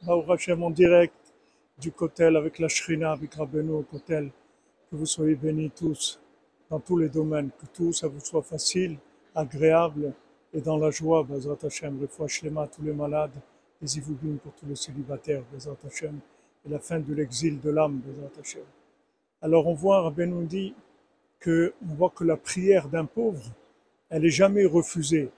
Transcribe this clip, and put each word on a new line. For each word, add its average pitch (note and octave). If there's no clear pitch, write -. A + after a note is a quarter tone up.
Baruch E3+
Hashem F3
en E3+
direct F3
du D3+
Kotel E3
avec D#3
la D#3+
Shrina, D#3+
avec D3
Rabbeinu D3+
au D3+
Kotel. D3
Que E3
vous D3+
soyez D#3
bénis D#3
tous, -
dans D#3
tous F3+
les D#3+
domaines. D3+
Que -
tout E3+
ça E3
vous C#3+
soit D#3
facile, E3+
agréable D3+
et D#3
dans D#3
la D3+
joie. D#3+
Bezrat C#3
Hashem, C#3+
refoua C#3+
shlema D#3
à D3
tous -
les D3+
malades, D3
les D3
ivoubim D3
pour C#3
tous -
les C#3+
célibataires, C#3
Bezrat C#3
Hashem, D3
et D3
la D3
fin E3
de D3
l'exil C#3+
de D3+
l'âme, D3+
Bezrat C3+
Hashem. -
Alors D#3+
on E3+
voit, F#3
Rabbeinu E3+
dit F#3+
que, E3
on D#3+
voit E3+
que -
la E3
prière F#3
d'un D#3+
pauvre, G3+
elle D#3+
est E3+
jamais G3
refusée. D#3